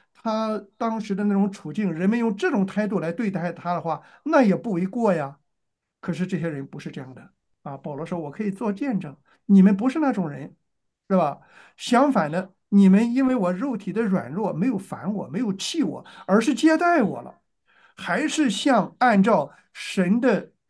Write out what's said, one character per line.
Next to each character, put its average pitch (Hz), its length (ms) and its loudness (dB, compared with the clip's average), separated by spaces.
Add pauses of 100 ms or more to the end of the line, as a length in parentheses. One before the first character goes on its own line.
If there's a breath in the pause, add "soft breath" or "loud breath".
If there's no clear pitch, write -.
(140 loud breath)
他 220 520 -4 (120)
当 226 220 -4
时 208 140 -6
的 208 120 -2
那 208 80 2
种 196 180 2
处 151 220 -14
境， 202 180 -2
人 175 180 0
们 233 80 2
用 226 180 0
这 370 140 -2
种 208 160 0
态 208 220 -4
度 190 120 -4
来 160 120 -4
对 208 180 -4
待 170 220 -4
他 175 220 -6
的 165 80 -4
话， 160 200 -6 (220 soft breath)
那 302 180 4
也 196 140 4
不 220 160 -6
为 175 160 -2
过 220 260 0
呀。 147 240 -4 (640)
可 180 100 -8
是 165 140 -4
这 185 140 -6
些 165 100 -4
人 139 160 -8
不 143 140 -16
是 - 100 -12
这 147 100 -14
样 127 140 -16
的 - 180 -20 (300)
啊。 139 160 -14
保 147 180 -12
罗 147 80 -10
说： 175 160 -8
我 147 120 -10
可 214 120 -10
以 208 60 -2
做 208 240 -4
见 233 260 -4
证， 143 160 -12 (300)
你 196 160 8
们 196 160 8
不 226 100 0
是 320 120 0
那 277 120 2
种 180 160 -2
人， 143 280 -12 (520)
是 190 80 0
吧？ 151 260 0 (360 soft breath)
相 269 340 2
反 160 200 0
的， 185 220 -6 (160)
你 196 200 8
们 233 240 4
因 262 140 2
为 254 80 2
我 180 180 0
肉 226 240 -4
体 175 160 -8
的 226 80 -2
软 170 300 -2
弱， 196 200 -4
没 160 140 -2
有 240 120 0
烦 - 360 -8
我， 165 140 -8
没 139 100 -8
有 220 160 -2
弃 285 300 -4
我， 131 200 -6 (220 loud breath)
而 208 160 4
是 240 140 0
接 320 200 4
待 349 280 2
我 135 180 -4
了， - 180 -20 (560 soft breath)
还 233 320 -4
是 285 220 0
像 214 480 0
按 226 240 4
照 190 300 2 (220 loud breath)
神 196 460 -2
的 220 300 0 (200)